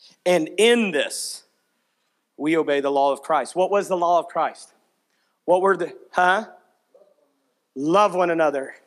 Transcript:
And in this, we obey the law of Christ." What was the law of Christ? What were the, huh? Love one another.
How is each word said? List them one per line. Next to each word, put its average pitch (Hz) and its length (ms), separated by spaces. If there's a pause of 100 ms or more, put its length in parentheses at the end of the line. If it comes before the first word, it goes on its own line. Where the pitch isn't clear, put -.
(260)
And 170 320
in 226 340
this, - 520 (920)
we 156 220
obey 143 240
the 139 100
law 139 220
of - 80
Christ." 147 340
What 185 160
was 202 160
the 185 80
law 175 240
of 156 80
Christ? - 460 (720)
What 180 160
were 196 160
the, 165 180 (160)
huh? 185 360 (1300)
Love 175 380
one 180 160
another. 147 460 (120)